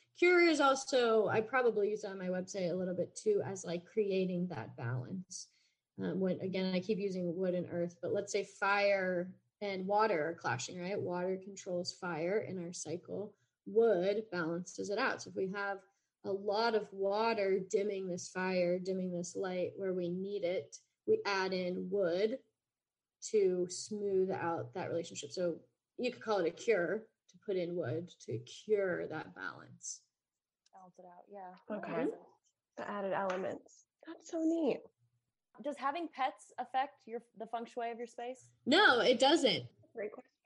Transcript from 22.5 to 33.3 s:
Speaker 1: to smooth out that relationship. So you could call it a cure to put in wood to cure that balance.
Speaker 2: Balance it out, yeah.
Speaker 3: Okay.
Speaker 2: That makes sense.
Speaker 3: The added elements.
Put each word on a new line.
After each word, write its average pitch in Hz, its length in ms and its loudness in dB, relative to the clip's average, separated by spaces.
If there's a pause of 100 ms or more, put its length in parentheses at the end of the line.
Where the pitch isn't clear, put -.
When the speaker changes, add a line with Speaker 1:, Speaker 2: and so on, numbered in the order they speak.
Speaker 1:
to 185 380 6
smooth 196 640 0
out - 420 -2
that - 160 -4
relationship. 170 420 -6
So 175 260 0 (400)
you 240 140 -2
could - 100 -10
call 214 180 0
it 170 80 2
a 170 40 0
cure 196 520 0 (260)
to - 160 -20
put 202 100 -2
in 175 200 -2
wood 165 360 -4 (160)
to - 120 -4
cure 185 680 -2
that 156 280 -8
balance. 92 680 -12 (720)
Speaker 2:
Balance 185 260 -20
it 185 60 -20
out, 180 260 -20
yeah. 190 460 -12
Speaker 3:
Okay. 190 140 -8
Speaker 2:
That 170 60 -4
makes 302 140 -2
sense. - 100 -12 (560)
Speaker 3:
The - 120 -8
added 196 240 -4
elements. 185 720 -4 (200)